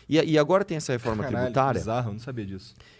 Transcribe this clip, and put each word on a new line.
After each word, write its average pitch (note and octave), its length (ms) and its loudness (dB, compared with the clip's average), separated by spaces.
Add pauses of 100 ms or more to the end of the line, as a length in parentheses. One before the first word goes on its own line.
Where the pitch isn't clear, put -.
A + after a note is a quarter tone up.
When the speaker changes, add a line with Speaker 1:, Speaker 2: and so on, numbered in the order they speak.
Speaker 1:
E, C#3+ 100 0
e D#3 220 4
agora F3+ 240 4
tem E3+ 140 -6
essa D3 160 -4
reforma A#2 300 -2
Speaker 2:
Caralho, A2+ 220 -2
Speaker 1:
tributária. B2+ 340 0
Speaker 2:
que E2+ 60 -6
bizarro, A2+ 240 -2
eu - 40 -8
não B2 60 -10
sabia A#2 260 -8
disso. F#2+ 280 -12 (260)